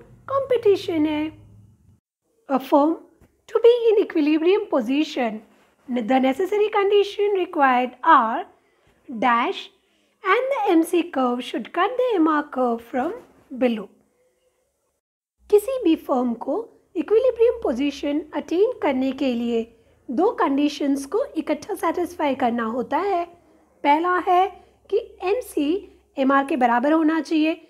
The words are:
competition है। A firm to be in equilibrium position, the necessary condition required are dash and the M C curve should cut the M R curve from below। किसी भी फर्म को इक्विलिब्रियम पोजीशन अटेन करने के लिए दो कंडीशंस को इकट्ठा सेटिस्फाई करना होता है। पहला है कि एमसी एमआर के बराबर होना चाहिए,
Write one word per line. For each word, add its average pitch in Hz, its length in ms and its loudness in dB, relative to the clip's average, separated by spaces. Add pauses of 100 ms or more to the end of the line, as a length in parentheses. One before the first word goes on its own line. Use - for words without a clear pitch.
(320)
competition 415 760 0
है। 311 260 -4 (1160)
A 269 100 0
firm 302 360 2 (540)
to 440 160 0
be 466 80 10 (140)
in 440 120 6
equilibrium 320 720 2
position, 262 640 -2 (540)
the 247 320 0
necessary 381 560 0
condition 403 600 2
required 269 540 0 (180)
are 262 320 4 (680)
dash 247 520 -2 (640)
and 453 280 0
the 494 180 -4
M 330 140 4
C 339 260 -2
curve 247 320 -2
should 254 260 -8
cut 392 240 -2
the 508 220 0
M 320 160 4
R 302 120 0 (140)
curve 240 320 -2
from 277 240 -4 (460)
below। 226 280 -2 (1600)
किसी 415 340 2
भी 330 120 4
फर्म 254 380 -2
को 269 220 -6 (400)
इक्विलिब्रियम 466 680 2
पोजीशन 285 600 -2 (120)
अटेन 349 380 0 (100)
करने 269 300 -2
के 269 220 -2
लिए 233 280 -2 (480)
दो 320 200 2
कंडीशंस 285 760 -2
को 453 180 -2 (120)
इकट्ठा 311 380 -6
सेटिस्फाई 330 600 -4
करना 240 300 -2
होता 240 340 -4
है। 349 260 -2 (600)
पहला 339 340 2
है 359 280 2 (440)
कि 381 60 0 (260)
एमसी 359 480 -2 (480)
एमआर 269 280 2
के 320 100 -2
बराबर 240 360 2
होना 320 280 2
चाहिए, 311 340 0 (160)